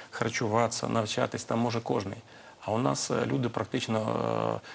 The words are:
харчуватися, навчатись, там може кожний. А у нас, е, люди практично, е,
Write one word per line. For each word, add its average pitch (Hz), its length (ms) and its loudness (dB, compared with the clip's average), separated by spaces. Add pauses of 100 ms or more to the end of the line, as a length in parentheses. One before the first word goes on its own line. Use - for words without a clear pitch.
(120)
харчуватися, 113 760 2
навчатись, 113 560 0
там 117 160 0
може 117 220 2
кожний. 104 360 -2 (440)
А - 100 -2
у 110 60 2
нас, 135 340 2
е, 123 140 2
люди 123 240 2
практично, 117 500 0 (560)
е, - 200 -8